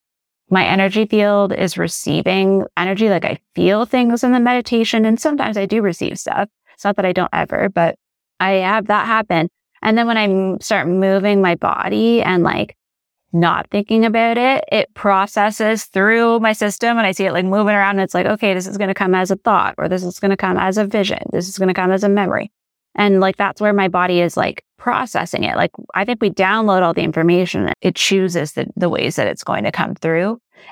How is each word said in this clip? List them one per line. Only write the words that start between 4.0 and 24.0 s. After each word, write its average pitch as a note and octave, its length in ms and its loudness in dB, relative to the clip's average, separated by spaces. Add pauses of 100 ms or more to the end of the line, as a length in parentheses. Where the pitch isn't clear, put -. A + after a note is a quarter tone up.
in B3 80 2
the B3+ 80 2
meditation, A#3 640 0
and A3 160 2
sometimes C#4 360 -2
I G3 80 -2
do G#3+ 160 0
receive - 380 -2
stuff, - 300 -4 (340)
it's - 20 -6
not G3+ 120 0
that G3 80 0
I F#3 80 0
don't F3+ 200 -2
ever, - 360 -2
but F3 260 0 (460)
I F#3+ 140 2
have G3+ 340 0
that G#3 180 0
happen. G#3+ 420 0 (340)
And A3 140 2
then A#3 120 2
when A#3 80 0
I G#3+ 80 0
m-, F#3+ 360 0
start F3 280 -2
moving F#3+ 520 2
my F3+ 140 2
body A3 640 0
and, F3+ 220 2
like, - 320 -2 (580)
not E3+ 380 0
thinking A3 340 2
about A3+ 320 2
it, B3+ 360 0
it - 220 0
processes G#3 880 0
through A3+ 560 2
my A3 120 2
system A#3 460 -2
and A3 80 2
I F#3+ 60 0
see F#3+ 140 -2
it, E3+ 60 0
like, F3+ 120 0
moving G3+ 320 2
around G3 140 2
and G3 100 0
it's F#3+ 140 -2
like, F3+ 120 0
"Okay, G#3+ 260 0
this F#3 140 -4
is G3 120 -8
gonna G3 160 -2
come F#3 200 0
as F#3 160 0
a F#3+ 60 0
thought, G3 420 0
or E3+ 100 -4
this F#3 140 -2
is F3+ 160 -8
gonna G3 180 0
come F#3 200 -2
as F#3+ 200 0
a G#3+ 80 2
vision. G3+ 460 -2
This F3+ 180 -4
is G3 80 -14
gonna F#3+ 160 -2
come F#3 200 0
as F#3+ 100 0
a G#3 60 2
memory." G3+ 420 0 (460)
And, G3 240 4
like, F#3+ 160 2
that's - 240 -4
where G#3 120 2
my G3 140 2
body F3+ 340 0